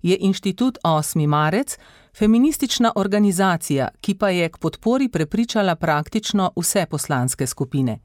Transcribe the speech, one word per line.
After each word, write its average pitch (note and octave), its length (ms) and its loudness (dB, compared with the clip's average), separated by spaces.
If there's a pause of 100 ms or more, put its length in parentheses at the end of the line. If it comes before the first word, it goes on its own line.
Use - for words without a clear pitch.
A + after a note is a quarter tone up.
je F3+ 180 2
Inštitut G3 640 0
osmi D#3 440 0
marec, D3+ 500 0 (360)
feministična A#3 800 2
organizacija, F#3+ 920 0 (120)
ki G3+ 120 -2
pa G3 160 0
je F3 200 0
k - 80 -14
podpori A#3+ 520 0
prepričala G3 680 0
praktično F3 800 -2
vse F3 300 -2
poslanske C3 640 -2
skupine. C3 580 -2